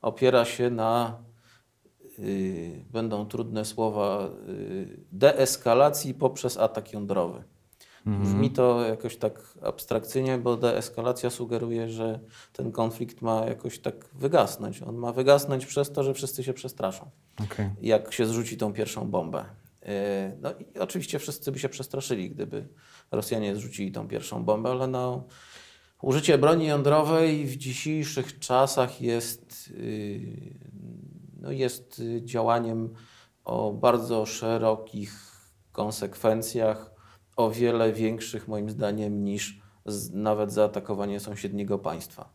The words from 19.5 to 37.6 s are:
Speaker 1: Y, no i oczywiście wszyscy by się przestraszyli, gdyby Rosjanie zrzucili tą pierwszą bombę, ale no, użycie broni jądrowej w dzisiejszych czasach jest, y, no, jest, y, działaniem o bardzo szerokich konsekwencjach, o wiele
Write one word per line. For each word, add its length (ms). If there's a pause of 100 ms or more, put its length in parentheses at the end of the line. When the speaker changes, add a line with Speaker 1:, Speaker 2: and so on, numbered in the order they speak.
Speaker 1:
Y, 40 (540)
no 100 (240)
i 40
oczywiście 400
wszyscy 340
by 60
się 100
przestraszyli, 640
gdyby 380 (420)
Rosjanie 460
zrzucili 360
tą 160
pierwszą 360
bombę, 260
ale 160
no, 380 (800)
użycie 360
broni 280
jądrowej 800
w 100
dzisiejszych 840
czasach 640
jest, 680
y, 840 (880)
no, 100
jest, 480
y, 260
działaniem 640 (560)
o 280
bardzo 540
szerokich 880 (580)
konsekwencjach, 1160 (460)
o 140
wiele 420